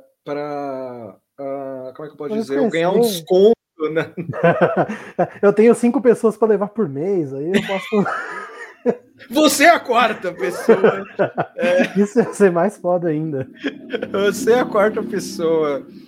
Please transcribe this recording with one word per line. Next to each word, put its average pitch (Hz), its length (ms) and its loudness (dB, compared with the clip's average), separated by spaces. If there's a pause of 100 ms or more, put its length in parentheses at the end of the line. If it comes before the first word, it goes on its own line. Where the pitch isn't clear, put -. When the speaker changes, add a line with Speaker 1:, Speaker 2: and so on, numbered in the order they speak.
(220)
Speaker 1:
pra, 135 960 -8 (220)
ah, 135 580 -10
como 156 100 -14
é - 20 -16
que - 40 -18
eu - 60 -20
posso 147 140 -10
Speaker 2:
Pra 214 60 -4
Speaker 1:
dizer? 226 200 -2
Eu 254 100 2
ganhar 170 220 0
um 214 100 2
Speaker 2:
conhecer. 233 120 2
Speaker 1:
desconto, 185 440 4 (360)
né? 160 240 -4
Speaker 2:
<laughs> - 1200 0
Eu 202 140 4
tenho 220 200 6
cinco 240 280 0
pessoas 226 340 2
pra 220 120 2
levar 202 200 0
por 208 180 -4
mês, 147 460 -4
aí 139 180 -8
eu 185 160 0
posso 196 380 -2
<laughs> - 320 -8 (920)
Speaker 1:
Você 285 340 4
é 339 60 10
a 320 100 4
quarta 220 520 0
pessoa. 196 720 0 (520)
É. 180 420 0
Speaker 2:
Isso 208 220 2
ia 180 120 -2
ser 190 200 4
mais 170 260 0
foda 175 300 -2
ainda. 151 400 -4 (640)
Speaker 1:
Você 202 400 0
é 247 80 4
a - 40 0
quarta 208 380 0
pessoa 165 840 -2 (240)